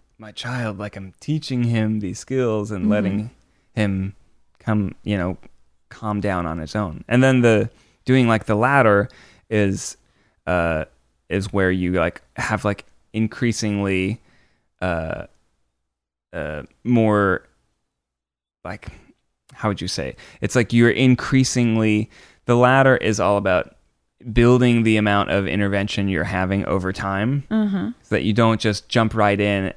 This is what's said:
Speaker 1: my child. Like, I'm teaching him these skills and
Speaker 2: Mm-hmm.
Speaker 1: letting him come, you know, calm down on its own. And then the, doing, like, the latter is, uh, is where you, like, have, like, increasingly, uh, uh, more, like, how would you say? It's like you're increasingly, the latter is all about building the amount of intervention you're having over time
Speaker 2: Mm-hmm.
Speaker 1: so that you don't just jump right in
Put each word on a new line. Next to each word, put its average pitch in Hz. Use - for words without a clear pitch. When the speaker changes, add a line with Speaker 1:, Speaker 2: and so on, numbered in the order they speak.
Speaker 1:
my 107
child. 120
Like, 104
I'm 95
teaching 143
him 110
these 101
skills 110
and 95
Speaker 2:
Mm-hmm. 107
Speaker 1:
letting 104
him 98
come, 104
you 104
know, 90
calm 104
down 92
on 82
its 78
own. 101
And 123
then 131
the, 113
doing, 127
like, 110
the 110
latter 113
is, 101
uh, 82
is 98
where 95
you, 90
like, 87
have, -
like, 101
increasingly, 104
uh, 85
uh, 76
more, 107
like, -
how -
would 101
you 90
say? 67
It's -
like 123
you're 117
increasingly, 120
the 120
latter 131
is 104
all 101
about 95
building 120
the 110
amount 101
of 98
intervention 98
you're 87
having 92
over 92
time 104
Speaker 2:
Mm-hmm. 208
Speaker 1:
so -
that 80
you 104
don't 113
just 107
jump 113
right 104
in 101